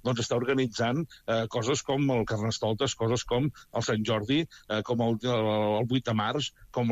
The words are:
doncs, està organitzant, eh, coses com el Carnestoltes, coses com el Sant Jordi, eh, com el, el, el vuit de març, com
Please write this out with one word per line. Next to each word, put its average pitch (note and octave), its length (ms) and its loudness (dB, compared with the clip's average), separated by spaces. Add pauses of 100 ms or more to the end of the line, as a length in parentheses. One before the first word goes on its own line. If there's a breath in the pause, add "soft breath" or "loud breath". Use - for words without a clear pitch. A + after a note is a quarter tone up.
doncs, B2 220 0
està B2+ 100 0
organitzant, B2 680 0 (240 loud breath)
eh, A2+ 200 2
coses A#2+ 360 -2
com C#3 260 0
el A#2 160 2
Carnestoltes, A2 720 -2
coses A#2 300 0
com B2+ 200 0 (280 loud breath)
el A2 100 -2
Sant A2 200 0
Jordi, A2+ 380 0 (280 loud breath)
eh, G#2+ 140 0
com A#2+ 180 0
el, A#2 200 0
el, A2+ 300 0 (300)
el A#2 40 0
vuit B2 200 0
de A#2 80 0
març, A#2 360 0 (220 soft breath)
com A#2+ 200 0